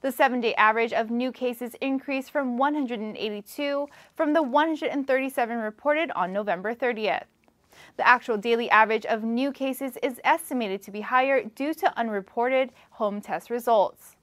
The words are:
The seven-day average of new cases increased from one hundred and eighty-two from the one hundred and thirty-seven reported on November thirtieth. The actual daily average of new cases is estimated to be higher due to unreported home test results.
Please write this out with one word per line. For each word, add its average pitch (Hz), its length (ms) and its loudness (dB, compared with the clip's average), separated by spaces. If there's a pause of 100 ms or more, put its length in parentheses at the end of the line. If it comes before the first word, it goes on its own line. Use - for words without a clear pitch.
The 269 120 -2
seven-day 233 420 2
average 226 380 4
of 226 180 0
new 247 220 -2
cases 247 480 -6
increased 269 500 -4
from 254 280 -2
one 285 160 2
hundred 247 260 -4
and 214 160 -8
eighty-two 285 720 -6 (280)
from 302 200 2
the 320 80 4
one 285 260 2
hundred 311 220 -2
and 269 160 -2
thirty-seven 262 520 0
reported 285 560 -2
on 180 160 -2
November 202 440 -2
thirtieth. 220 500 -2 (720)
The - 100 0
actual 240 300 4
daily 233 320 0
average 220 380 4
of 220 180 -2
new 240 260 -2
cases 269 520 -6
is 254 200 -4
estimated 247 600 0
to - 80 -16
be 208 100 -10
higher 254 440 2
due 277 300 -4
to - 240 0
unreported 233 720 0 (200)
home 208 320 -4
test 175 260 -8
results. 233 760 0